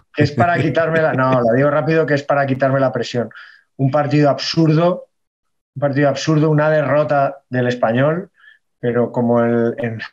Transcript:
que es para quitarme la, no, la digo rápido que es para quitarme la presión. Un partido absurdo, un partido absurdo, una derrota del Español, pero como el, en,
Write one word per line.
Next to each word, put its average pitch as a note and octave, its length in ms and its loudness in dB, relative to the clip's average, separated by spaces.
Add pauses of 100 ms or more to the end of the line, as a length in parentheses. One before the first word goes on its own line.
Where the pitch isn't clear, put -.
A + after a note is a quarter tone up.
(140)
que D3 80 0
es C#3+ 100 0
para F3 260 0
quitarme D#3+ 440 0
la, D3+ 100 0
no, C3 300 0
la A#2 120 -2
digo C#3 140 2
rápido D3+ 380 0
que C#3+ 80 0
es C#3 80 -2
para C#3+ 240 0
quitarme C3+ 340 0
la C3 100 2
presión. A#2+ 380 -4 (480)
Un C3+ 140 0
partido C#3+ 400 2
absurdo, E3 800 0 (680)
un C3+ 60 -12
partido C#3+ 280 0
absurdo, D3+ 400 0
una D3+ 220 2
derrota D3 800 0
del B2 160 -2
Español, C3 640 0 (500)
pero A#2+ 320 -2
como A#2 320 0
el, A#2 320 0
en, A2+ 240 -8 (120)